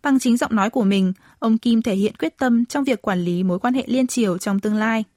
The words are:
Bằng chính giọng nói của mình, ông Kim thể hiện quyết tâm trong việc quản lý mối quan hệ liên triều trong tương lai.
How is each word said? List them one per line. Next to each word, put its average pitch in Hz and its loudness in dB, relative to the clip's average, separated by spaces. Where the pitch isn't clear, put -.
Bằng 269 2
chính 240 2
giọng 262 -2
nói 208 2
của - 0
mình, 190 2
ông 226 2
Kim 226 2
thể 220 -2
hiện 202 -2
quyết 320 -6
tâm 240 2
trong 285 -4
việc 262 -2
quản 185 -2
lý 175 -2
mối 185 0
quan 247 0
hệ 254 -2
liên 254 0
triều 202 -2
trong 196 -2
tương 214 -2
lai. 220 -2